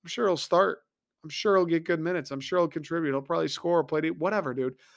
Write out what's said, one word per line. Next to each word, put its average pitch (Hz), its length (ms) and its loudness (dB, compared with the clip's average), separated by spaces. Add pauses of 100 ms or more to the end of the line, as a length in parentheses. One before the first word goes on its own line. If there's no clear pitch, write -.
I'm 175 60 -18
sure 233 180 0
he'll 180 80 4
start. 175 440 2 (440)
I'm 160 60 -14
sure 196 260 2
he'll 180 100 4
get 165 200 0
good 170 160 0
minutes. 165 300 -4
I'm 139 100 -6
sure 180 180 0
he'll 170 80 4
contribute. 160 440 -4
He'll 139 100 0
probably 165 260 -2
score, 170 380 0
play 156 160 -2
de-, 160 100 -2
whatever, 170 420 -2
dude. 131 220 -4 (220)